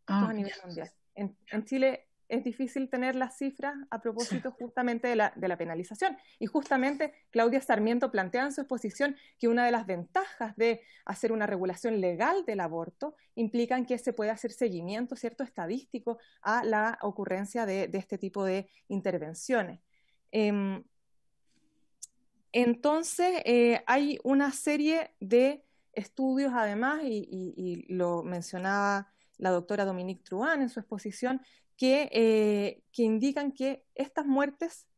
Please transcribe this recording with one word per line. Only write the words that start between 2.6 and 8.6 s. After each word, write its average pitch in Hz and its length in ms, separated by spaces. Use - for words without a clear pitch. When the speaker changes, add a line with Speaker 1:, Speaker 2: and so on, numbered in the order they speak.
Speaker 1:
tener 254 240
las 254 240
cifras 277 360
a 226 120
propósito 240 480
Speaker 2:
Sí. - 120
Speaker 1:
justamente 240 460
de 240 80
la, 214 180
de 185 140
la 175 80
penalización. 175 600
Y 220 60
justamente 285 680
Claudia 233 320
Sarmiento 233 480
plantea 214 340
en 285 80
su 285 80